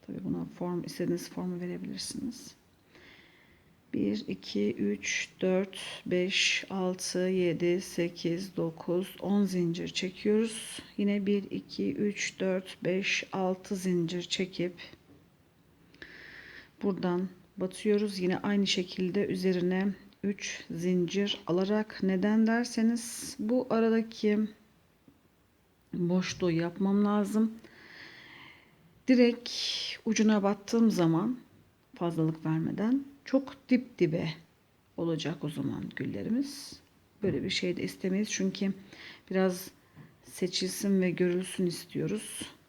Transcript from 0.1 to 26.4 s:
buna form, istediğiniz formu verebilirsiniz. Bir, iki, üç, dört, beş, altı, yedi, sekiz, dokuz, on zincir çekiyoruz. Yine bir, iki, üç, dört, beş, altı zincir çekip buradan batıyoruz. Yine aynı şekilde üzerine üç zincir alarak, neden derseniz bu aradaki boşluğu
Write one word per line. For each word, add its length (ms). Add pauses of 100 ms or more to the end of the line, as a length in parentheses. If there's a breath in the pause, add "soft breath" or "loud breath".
buna 220
form, 380
istediğiniz 460
formu 300
verebilirsiniz. 960 (1400 loud breath)
Bir, 340
iki, 460
üç, 560 (120)
dört, 380 (260)
beş, 640
altı, 500
yedi, 640
sekiz, 760
dokuz, 640
on 240
zincir 440
çekiyoruz. 920 (180)
Yine 280
bir, 180
iki, 500
üç, 460
dört, 440
beş, 400 (100)
altı 420
zincir 460
çekip 520 (2000 loud breath)
buradan 460 (280)
batıyoruz. 600
Yine 180
aynı 300
şekilde 580
üzerine 680 (300)
üç 480
zincir 760
alarak, 560
neden 440
derseniz 920
bu 300
aradaki 680 (1500)
boşluğu 580